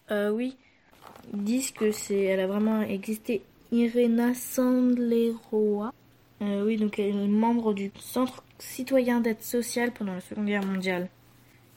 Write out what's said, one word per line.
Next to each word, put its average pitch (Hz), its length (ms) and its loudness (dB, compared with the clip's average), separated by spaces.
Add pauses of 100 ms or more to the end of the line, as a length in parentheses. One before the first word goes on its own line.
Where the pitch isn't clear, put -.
(120)
Euh, 208 180 0
oui. 247 260 -4 (760)
Ils 208 100 -6
disent 247 300 -2
que 214 180 0
c'est, 202 320 -2
elle 190 180 2
a 185 60 0
vraiment 214 360 2
existé. 214 600 -4 (300)
Irena 233 600 2
Sandlerova. 233 1600 2 (500)
Euh, 202 220 -2
oui, 220 120 2
donc 214 220 0
elle 202 180 0
est 202 120 0
membre 220 440 4
du 196 260 -4
Centre - 440 -4 (160)
citoyen 247 640 2
d'aide 226 200 0
sociale 240 520 -2
pendant 196 220 -6
la 180 60 -8
Seconde 214 260 -6
Guerre 202 200 0
mondiale. 185 420 -2 (680)